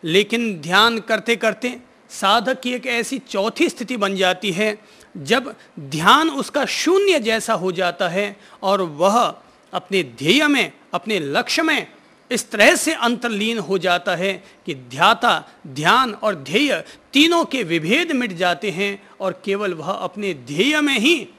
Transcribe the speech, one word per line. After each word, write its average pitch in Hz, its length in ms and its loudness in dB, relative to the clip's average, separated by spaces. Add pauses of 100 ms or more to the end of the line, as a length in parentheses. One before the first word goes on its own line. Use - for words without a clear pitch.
लेकिन 208 580 0
ध्यान 214 380 2
करते 226 360 -2
करते 247 420 -2 (340)
साधक 226 500 2
की 247 120 -4
एक 247 140 -8
ऐसी 240 320 -4
चौथी 226 500 -2
स्थिति 247 280 -8
बन 196 180 -2
जाती 185 360 0
है, 208 260 -2 (400)
जब 170 380 -2 (260)
ध्यान 180 500 4
उसका 277 340 -2
शून्य 370 540 2
जैसा 226 340 -2
हो 185 180 -2
जाता 175 380 -2
है 202 260 -4 (280)
और 190 180 2
वह 175 340 2 (580)
अपने 185 300 -2
ध्येय 151 440 2
में, 247 240 2 (220)
अपने 196 260 -2
लक्ष्य 160 420 -2
में 294 260 -2 (440)
इस - 200 -4
तरह 226 240 6
से - 200 -2
अंतर्लीन 233 640 -2
हो 190 180 -4
जाता 175 380 0
है 185 160 -2 (340)
कि 165 100 -6
ध्याता, 165 680 2 (240)
ध्यान 196 460 2
और 202 220 -2
ध्येय 170 480 -2 (300)
तीनों 330 320 4
के 262 180 -4
विभेद 175 480 -2
मिट 247 220 -2
जाते 175 380 -2
हैं 196 300 -4 (180)
और 185 260 -6
केवल 196 280 -4
वह 160 180 -8
अपने 196 420 -6 (120)
ध्येय 220 360 0
में 277 180 0
ही 269 280 2 (120)